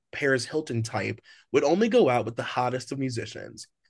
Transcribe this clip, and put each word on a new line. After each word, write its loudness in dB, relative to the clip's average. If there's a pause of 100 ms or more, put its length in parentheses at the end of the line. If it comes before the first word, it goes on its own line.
(120)
Paris 0
Hilton -4
type -4 (320)
would 4
only 4
go 6
out 2
with -8
the -6
hottest -2
of -6
musicians, -8 (240)